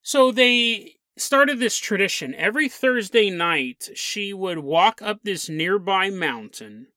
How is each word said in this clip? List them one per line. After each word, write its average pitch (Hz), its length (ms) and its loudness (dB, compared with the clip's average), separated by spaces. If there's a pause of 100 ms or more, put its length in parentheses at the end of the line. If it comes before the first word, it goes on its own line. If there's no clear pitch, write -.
So 262 320 2
they 240 600 2 (240)
started 277 420 2
this 240 160 0
tradition. 180 600 -2
Every 233 340 -2
Thursday 226 580 2
night, 170 680 -2
she 202 380 -6
would 185 280 -4
walk 165 420 2
up 208 220 -6
this 190 260 -6
nearby 185 580 0
mountain 117 800 -8 (100)